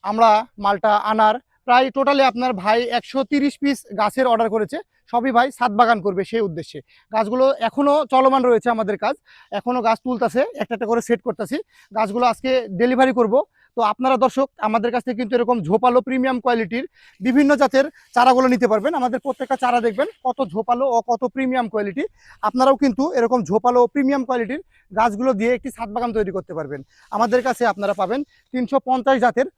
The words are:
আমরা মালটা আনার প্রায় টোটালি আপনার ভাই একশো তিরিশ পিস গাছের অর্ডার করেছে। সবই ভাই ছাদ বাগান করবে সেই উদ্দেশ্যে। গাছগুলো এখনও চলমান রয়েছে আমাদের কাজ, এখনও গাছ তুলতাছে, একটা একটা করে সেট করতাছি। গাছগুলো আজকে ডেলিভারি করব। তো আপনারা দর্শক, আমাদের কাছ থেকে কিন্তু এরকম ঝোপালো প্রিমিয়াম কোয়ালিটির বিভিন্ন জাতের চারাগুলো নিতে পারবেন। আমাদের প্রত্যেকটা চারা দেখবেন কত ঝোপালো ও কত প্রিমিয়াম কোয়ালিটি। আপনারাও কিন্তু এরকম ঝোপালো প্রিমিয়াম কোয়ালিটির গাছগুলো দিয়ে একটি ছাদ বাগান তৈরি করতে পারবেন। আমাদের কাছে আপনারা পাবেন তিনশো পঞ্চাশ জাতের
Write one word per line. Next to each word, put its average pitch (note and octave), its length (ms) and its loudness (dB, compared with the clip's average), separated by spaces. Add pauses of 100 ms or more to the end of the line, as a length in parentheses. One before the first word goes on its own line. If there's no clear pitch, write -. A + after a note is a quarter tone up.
আমরা A3 240 4 (360)
মালটা G#3 280 2 (200)
আনার G#3+ 220 4 (320)
প্রায় B3+ 200 4 (100)
টোটালি C4+ 340 2
আপনার B3 220 -4 (100)
ভাই G#3+ 160 2 (200)
একশো - 200 -6 (120)
তিরিশ C#4 320 0
পিস C#4 160 0 (220)
গাছের B3+ 320 0
অর্ডার A3+ 220 2
করেছে। A3+ 240 -4 (340)
সবই A#3+ 240 0
ভাই B3+ 200 4
ছাদ A#3+ 220 -2
বাগান A#3 280 4
করবে G3 240 -2
সেই A3+ 180 -2
উদ্দেশ্যে। D#3 300 -12 (340)
গাছগুলো A3 320 0 (240)
এখনও C#4+ 260 2 (180)
চলমান C4 320 4
রয়েছে A#3+ 260 2
আমাদের G#3+ 340 -2
কাজ, C4+ 100 -2 (380)
এখনও A#3+ 340 -2
গাছ A3+ 200 2
তুলতাছে, A#3+ 340 -2 (220)
একটা A3+ 140 -6
একটা G#3+ 140 -6
করে A#3 180 2
সেট A#3 180 0
করতাছি। A3+ 300 -6 (360)
গাছগুলো A3 340 -2
আজকে B3+ 240 -2 (300)
ডেলিভারি B3+ 380 2
করব। A3 160 2 (420)
তো A#3+ 40 -4 (120)
আপনারা C4 320 0
দর্শক, C4+ 240 0 (200)
আমাদের A3+ 260 -2
কাছ A#3+ 100 -2
থেকে A3+ 160 -6
কিন্তু A#3 180 -4
এরকম A#3+ 180 0 (100)
ঝোপালো A#3+ 400 2
প্রিমিয়াম C4 340 -2
কোয়ালিটির A#3 440 -2 (360)
বিভিন্ন C4+ 360 2
জাতের C4+ 300 2 (280)
চারাগুলো B3+ 340 6
নিতে B3 240 2
পারবেন। A3 220 0
আমাদের B3+ 300 -2
প্রত্যেকটা C4 320 -4
চারা A#3+ 240 0
দেখবেন A#3 280 -2 (180)
কত - 120 -4 (140)
ঝোপালো A#3+ 320 -2 (100)
ও - 20 2 (140)
কত A#3 120 0 (120)
প্রিমিয়াম B3+ 380 -2
কোয়ালিটি। G#3 320 -4 (380)
আপনারাও B3+ 400 0
কিন্তু C4 200 0 (160)
এরকম A#3+ 300 2
ঝোপালো B3 320 2 (140)
প্রিমিয়াম C#4 300 0
কোয়ালিটির B3 360 -4 (320)
গাছগুলো A3 460 0
দিয়ে A#3 180 0
একটি C4+ 200 -10
ছাদ A3+ 180 -10
বাগান A#3+ 220 -4
তৈরি G3+ 200 -2
করতে F#3 220 -10
পারবেন। C#3+ 220 -10 (360)
আমাদের A#3 260 2
কাছে B3 200 -2 (100)
আপনারা G3 280 -4
পাবেন G#3 200 -2 (320)
তিনশো B3+ 240 -2 (100)
পঞ্চাশ C4 380 2
জাতের B3 220 0 (120)